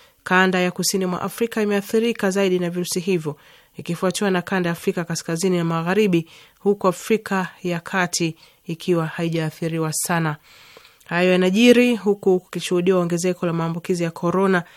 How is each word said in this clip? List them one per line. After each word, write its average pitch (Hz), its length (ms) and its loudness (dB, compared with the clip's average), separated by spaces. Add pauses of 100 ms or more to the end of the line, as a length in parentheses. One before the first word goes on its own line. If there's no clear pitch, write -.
(240)
Kanda 185 360 2
ya 180 100 0
kusini 190 360 -2
mwa 180 160 -4
Afrika 226 400 -4
imeathirika 208 680 0
zaidi 190 280 2
na 175 120 -2
virusi 175 300 -4
hivyo, 165 360 -2 (400)
ikifuatiwa 185 540 -2
na 180 120 0
kanda 180 260 -2
ya 170 40 -2
Afrika 175 320 -4
kaskazini 170 540 -2
na 170 60 0
magharibi, 170 640 0 (320)
huku 202 280 2
Afrika 196 600 -2 (140)
ya 175 180 -4
kati 175 560 -2 (300)
ikiwa 165 400 -2
haijaathiriwa 160 840 -4
sana. 160 440 -2 (680)
Hayo 180 280 2
yanajiri 233 640 6
huku 196 440 2
kukishuhudiwa 180 600 0
ongezeko 175 460 -2
la 165 60 -2
maambukizi 170 520 -4
ya 165 60 -2
korona 185 520 0 (140)